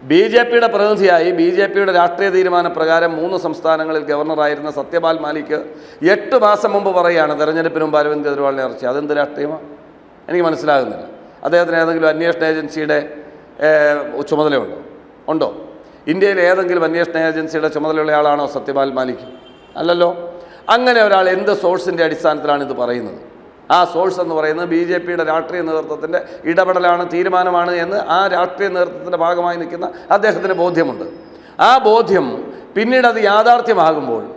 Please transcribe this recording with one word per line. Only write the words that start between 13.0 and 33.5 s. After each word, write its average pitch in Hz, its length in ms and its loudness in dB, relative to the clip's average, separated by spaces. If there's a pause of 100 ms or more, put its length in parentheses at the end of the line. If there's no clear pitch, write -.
ഏ, - 20 4 (640)
ചുമതലയുണ്ടോ? 139 480 0 (540)
ഉണ്ടോ? 151 160 -2 (640)
ഇന്ത്യയിൽ 190 280 2
ഏതെങ്കിലും 175 440 2
അന്വേഷണ 165 340 -2 (100)
ഏജൻസിയുടെ 160 400 -2
ചുമതലയുള്ള 151 440 -2
ആളാണോ 147 340 2
സത്യപാൽ 135 460 -4
മാലിക്? 127 340 -6 (500)
അല്ലല്ലോ. 175 560 0 (420)
അങ്ങനെ 240 320 4
ഒരാൾ 190 200 4 (100)
എന്ത് 202 160 0 (100)
സോഴ്സിൻ്റെ 175 440 0
അടിസ്ഥാനത്തിലാണ് 151 600 0
ഇത് 131 160 -6
പറയുന്നത്? 117 380 -6 (560)
ആ - 20 6 (140)
സോഴ്സ് 185 300 0
എന്ന് 165 160 -4
പറയുന്നത് 156 360 -2
ബി 165 140 2
ജെ 180 160 -2
പിയുടെ 170 280 -4
രാഷ്ട്രീയ 165 360 -4
നേതൃത്വത്തിൻ്റെ 156 520 -4 (320)
ഇടപെടലാണ്, 180 500 2 (120)
തീരുമാനമാണ് 180 580 0 (120)
എന്ന് 196 140 -4 (180)
ആ 185 40 2 (160)
രാഷ്ട്രീയ 185 400 -2
നേതൃത്വത്തിൻ്റെ 175 480 -2
ഭാഗമായി 175 380 -2
നിൽക്കുന്ന 170 260 -8 (280)
അദ്ദേഹത്തിന് 190 460 0
ബോധ്യമുണ്ട്. 156 440 0 (640)
ആ - 20 8 (180)
ബോധ്യം 202 380 4 (500)
പിന്നീട് 240 360 2
അത് 226 80 -2 (100)
യാഥാർത്ഥ്യമാകുമ്പോൾ 185 920 4 (140)